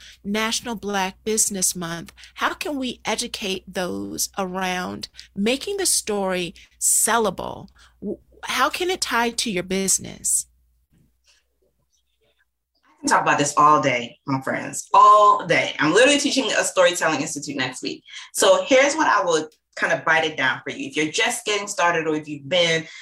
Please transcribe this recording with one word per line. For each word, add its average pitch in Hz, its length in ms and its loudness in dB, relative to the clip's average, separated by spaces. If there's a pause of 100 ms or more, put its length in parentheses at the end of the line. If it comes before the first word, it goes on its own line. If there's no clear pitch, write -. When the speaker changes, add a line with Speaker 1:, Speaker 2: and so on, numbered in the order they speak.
(240)
Speaker 1:
National 220 500 -4
Black 196 500 -4
Business 214 520 -2
Month, 170 360 -10 (220)
how 294 220 -2
can 302 240 -6
we 254 260 -8
educate 214 640 -6
those 196 640 -6
around 185 760 -6 (260)
making 262 420 -2
the 381 80 -2
story 190 720 -2 (240)
sellable? 208 920 0 (320)
W-, - 160 -8 (280)
how 262 220 0
can 349 220 -2
it 370 100 -2
tie 240 300 0
to 233 220 -4
your 175 100 -2
business? - 840 -2 (2500)
Speaker 2:
I - 140 -20
can 277 80 -2
talk 196 120 4
about 151 160 2
this 143 180 0
all 151 240 8
day, 123 460 -2
my 135 160 -2
friends, - 500 -8
all 208 540 8
day. 143 320 0
I'm 151 160 2
literally 277 260 6
teaching 269 260 0
a 190 180 0
storytelling 175 580 2
institute 147 360 -8
next - 260 -6
week. - 200 -10 (300)
So 190 320 4
here's 277 300 4
what 311 120 0
I 208 160 2
will 160 260 -2 (260)
kind 185 160 -2
of 151 140 -2
bite 160 180 2
it 156 140 -4
down 127 260 -2
for 139 80 -8
you. - 160 -10
If - 80 -14
you're 151 160 -2
just 233 340 -2
getting 202 220 -2
started 170 380 0
or 156 80 0
if 151 140 -6
you've 139 200 -12
been 165 380 2 (160)